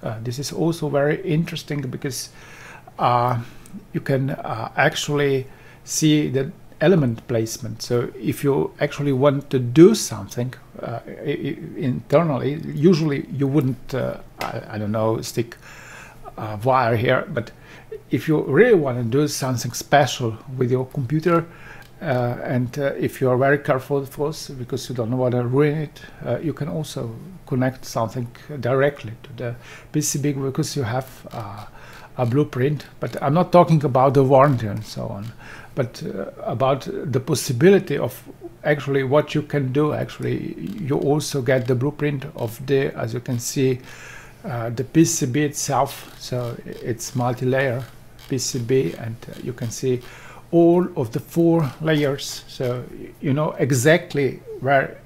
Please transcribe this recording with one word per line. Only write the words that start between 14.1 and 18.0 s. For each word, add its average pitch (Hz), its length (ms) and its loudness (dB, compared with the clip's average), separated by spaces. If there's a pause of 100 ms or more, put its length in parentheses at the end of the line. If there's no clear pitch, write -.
I, - 300 -6
I 107 80 -6
don't 104 140 -2
know, 110 280 0
stick 120 360 -6 (800)
a 107 280 -8
wire 127 320 4
here, 127 320 2
but 139 220 -6 (600)